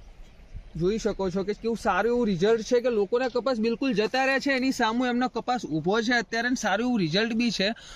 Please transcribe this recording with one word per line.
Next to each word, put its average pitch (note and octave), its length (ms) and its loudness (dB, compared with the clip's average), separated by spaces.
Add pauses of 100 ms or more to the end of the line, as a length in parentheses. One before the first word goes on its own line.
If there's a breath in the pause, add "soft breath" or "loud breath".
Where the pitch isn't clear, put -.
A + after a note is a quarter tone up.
(760)
જોઈ F#3 220 0
શકો G3 320 -2
છો F#3+ 140 -2
કે G3+ 100 -4
કેવું A3 240 -4
સારું G#3 340 0
એવું A#3+ 160 2
રિઝલ્ટ G#3 340 2
છે A#3+ 200 2
કે B3 80 0
લોકોના A#3+ 380 0
કપાસ B3 300 -2
બિલકુલ A#3 360 0
જતા A3 320 0
રહ્યા C4+ 140 2
છે. C#4+ 120 0
એની C4 200 2
સામું B3 360 0
એમનો B3 200 0
કપાસ B3 380 -4
ઊભો D#3+ 360 0
છે A#3 120 0
અત્યારે A#3 340 0
અને B3+ 80 0
સારું G#3+ 320 0
એવું B3 120 2
રિઝલ્ટ G3 340 0
બી A#3 180 2
છે. G3 180 0 (260 loud breath)